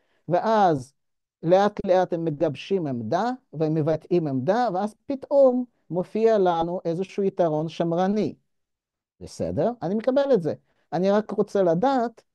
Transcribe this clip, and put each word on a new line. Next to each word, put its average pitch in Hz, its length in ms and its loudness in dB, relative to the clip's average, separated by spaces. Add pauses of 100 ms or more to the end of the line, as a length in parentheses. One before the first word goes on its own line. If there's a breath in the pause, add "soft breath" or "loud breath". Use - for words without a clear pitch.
(280)
ואז 175 680 0 (500)
לאט 196 420 2
לאט 185 280 2
הם 165 120 -2
מגבשים 160 600 -2
עמדה, 135 440 -4 (220)
והם 156 200 -2
מבטאים 160 540 0
עמדה, 156 460 0
ואז 202 220 -4 (100)
פתאום 269 600 2 (240)
מופיע 214 480 0
לנו 175 480 0
איזשהו 175 380 -4
יתרון 165 460 0
שמרני. 180 640 -2 (840)
בסדר? 90 520 -4 (100)
אני 175 140 -4
מקבל 262 380 0
את 190 100 2
זה. 147 100 -4 (400)
אני 185 180 0
רק 214 200 0
רוצה 202 320 0
לדעת 233 600 0 (120)